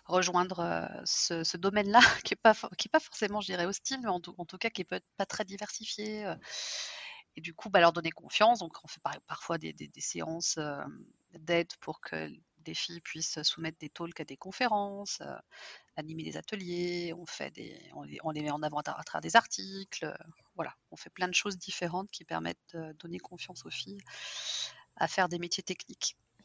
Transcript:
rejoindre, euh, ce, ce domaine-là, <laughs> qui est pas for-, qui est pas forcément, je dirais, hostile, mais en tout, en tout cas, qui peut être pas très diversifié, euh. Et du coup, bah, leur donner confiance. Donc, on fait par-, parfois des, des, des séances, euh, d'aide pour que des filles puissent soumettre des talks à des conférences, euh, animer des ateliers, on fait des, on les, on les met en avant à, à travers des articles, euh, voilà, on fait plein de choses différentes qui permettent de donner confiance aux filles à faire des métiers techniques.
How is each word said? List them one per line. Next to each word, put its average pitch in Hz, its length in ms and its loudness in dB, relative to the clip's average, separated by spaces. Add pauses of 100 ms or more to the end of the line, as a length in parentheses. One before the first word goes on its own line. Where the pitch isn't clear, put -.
rejoindre, 180 540 6
euh, 170 260 2 (200)
ce, - 380 2
ce 165 140 -2
domaine-là, 202 440 6
<laughs> - 220 8
qui - 100 0
est - 80 -4
pas 220 120 12
for-, - 240 -6
qui - 100 -2
est - 40 -20
pas 311 80 8
forcément, 208 420 -2
je 190 60 -6
dirais, 180 180 0
hostile, 226 360 -2
mais 226 80 0
en 180 100 2
tout, 175 180 -12
en 175 80 -6
tout 185 120 -12
cas, 226 120 0
qui 196 140 -2
peut 185 120 -4
être 185 120 -6 (100)
pas 196 80 2
très - 180 -2
diversifié, 214 840 -6
euh. 170 100 -2 (1000)
Et 165 60 -12
du 165 120 -10
coup, - 160 -10
bah, 190 100 10
leur 170 140 12
donner 165 180 -2
confiance. - 480 6
Donc, 165 240 -8
on - 40 -18
fait - 140 -16
par-, - 260 -4
parfois 165 300 -4
des, 160 160 -8
des, 151 140 -12
des 147 140 -16
séances, 165 560 -2
euh, 147 240 -4 (520)
d'aide 170 380 2 (100)
pour - 200 -8
que 156 300 -6 (260)
des 156 160 -10
filles 170 260 -6
puissent - 440 -6
soumettre 160 360 0
des 151 100 -8
talks 170 300 -8
à 151 60 -8
des 139 100 -12
conférences, 202 840 -2
euh, 135 160 -8 (580)
animer 160 280 -6
des 156 120 -6
ateliers, 175 800 -2
on 170 120 -12
fait - 260 -8
des, - 420 -14
on 147 100 -12
les, 143 200 -12
on 156 80 -2
les 151 100 -2
met 151 100 0
en 151 100 -2
avant 151 180 0
à, 147 120 -2
à 156 120 -6
travers - 180 -4
des 165 160 2
articles, 190 640 -8
euh, 156 100 -6 (420)
voilà, 165 200 -8 (160)
on 160 60 -16
fait - 120 -16
plein 185 200 -4
de 180 40 -4
choses 196 240 0
différentes 180 540 -4
qui - 140 -14
permettent 165 320 -4 (160)
de 160 200 -8
donner 170 260 -10
confiance - 460 -14
aux 165 40 -14
filles 196 300 -8 (1000)
à 165 100 4
faire 180 220 2
des 175 100 -2
métiers 175 240 -2
techniques. - 540 -6 (280)